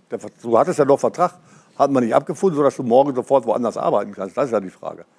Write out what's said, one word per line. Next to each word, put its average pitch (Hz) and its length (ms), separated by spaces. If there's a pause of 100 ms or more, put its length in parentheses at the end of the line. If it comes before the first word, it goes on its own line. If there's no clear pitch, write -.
(120)
Der 113 80
Ver-, 107 100 (120)
du 117 180
hattest 160 180
ja 147 80
noch 135 140
Vertrag. 165 340 (460)
Hat 139 100
man 131 140
nicht 113 100
abgefunden, 147 440
sodass 139 180
du 147 80
morgen 131 320
sofort 127 300
woanders 113 320
arbeiten 110 340
kannst? 98 260
Das 135 100
ist 117 40
ja 110 80
die 95 100
Frage. 82 360 (140)